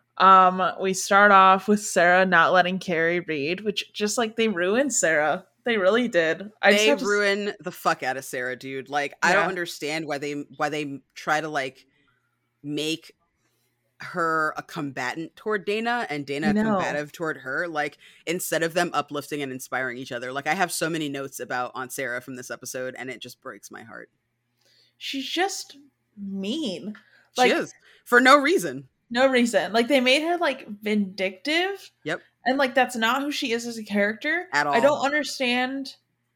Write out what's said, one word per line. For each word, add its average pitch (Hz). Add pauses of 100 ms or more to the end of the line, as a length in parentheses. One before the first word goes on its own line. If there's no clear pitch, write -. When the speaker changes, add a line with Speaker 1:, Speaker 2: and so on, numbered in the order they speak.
(180)
Speaker 1:
Um, 185 (160)
we 190
start 202
off 190
with 208
Sarah 180
not 165
letting 180
Carrie 170
read, 160
which -
just, 208
like, 226
they 226
ruined 208
Sarah. 160 (200)
They 240
really 214
did. 170 (120)
I 196
just 208
Speaker 2:
They 220
Speaker 1:
have 277
to 180
s- 196
Speaker 2:
ruin 208
the 165
fuck 165
out 131
of 131
Sarah, 127
dude. 135
Like, 143
I 170
don't 196
Speaker 1:
Yeah. 170
Speaker 2:
understand 165
why 143
they, 143 (100)
why 147
they 143 (120)
try 156
to, 156
like, 135 (800)
make 147 (840)
her 160
a 147
combatant 139
toward 214
Dana 226
and 147
Dana 147
Speaker 1:
I -
know. 214
Speaker 2:
combative 147
toward 156
her, 135
like, 151 (300)
instead 165
of 165
them 175
uplifting 147
and 131
inspiring 127
each 131
other. 123
Like, 139
I 151
have 180
so 160
many 160
notes 139
about 123
Aunt 127
Sarah 123
from 131
this 123
episode, 127
and 127
it 117
just -
breaks 107
my 104
heart. 98 (880)
Speaker 1:
She's 269
just - (400)
mean. 202 (420)
Speaker 2:
She 247
Speaker 1:
Like, 247
Speaker 2:
is. 277 (300)
For 240
no 262
reason. 175 (200)
Speaker 1:
no 247
reason. 233
Like, 233
they 269
made 262
her, 339
like, 302
vindictive. 214 (140)
Speaker 2:
Yep. - (240)
Speaker 1:
And, 262
like, 269
that's 247
not 233
who 294
she 277
is 233
as 233
a 220
character. 220
Speaker 2:
At 147
Speaker 1:
I 170
don't 285
Speaker 2:
all. -
Speaker 1:
understand. 269 (400)